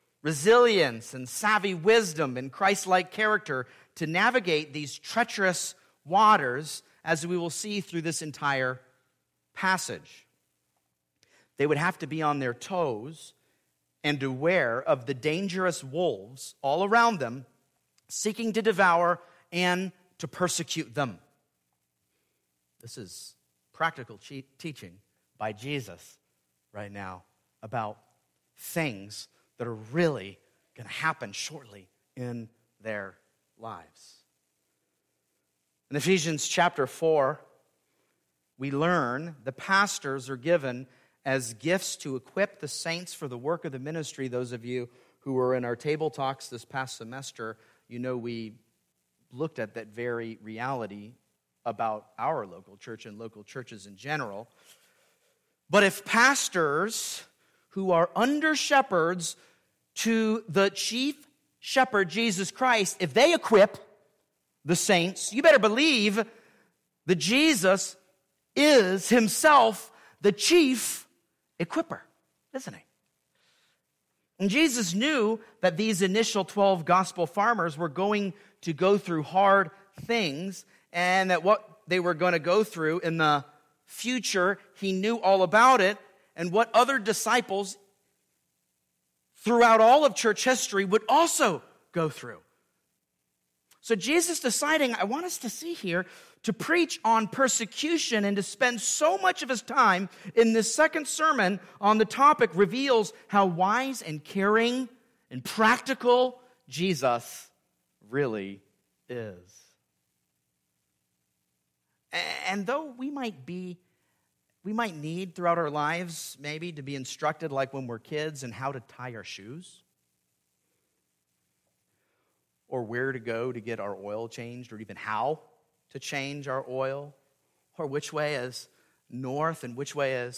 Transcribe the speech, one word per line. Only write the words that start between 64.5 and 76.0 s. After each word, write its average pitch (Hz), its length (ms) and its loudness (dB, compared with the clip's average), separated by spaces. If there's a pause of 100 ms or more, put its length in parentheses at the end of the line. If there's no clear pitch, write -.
the 165 100 2
saints, 180 560 0
you 233 120 -4
better 285 160 10
believe 220 640 2 (800)
that 180 100 4
Jesus 196 800 2 (600)
is 226 540 6
himself 233 840 6 (300)
the 202 100 4
chief 269 760 2 (520)
equipper, - 440 -6 (500)
isn't 262 200 -12
he? 98 100 -20 (1600)
And 196 100 0
Jesus 233 460 2
knew 226 440 2 (200)
that 180 180 2
these 208 240 0